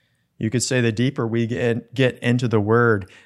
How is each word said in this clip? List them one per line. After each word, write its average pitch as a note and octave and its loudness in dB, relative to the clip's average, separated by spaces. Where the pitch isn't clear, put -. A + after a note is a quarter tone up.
You A2 -4
could B2 0
say B2+ 0
the A#2 2
deeper B2 -2
we A#2 -2
get, A#2 -4
get B2+ 0
into B2 0
the A2 2
Word, G#2+ 2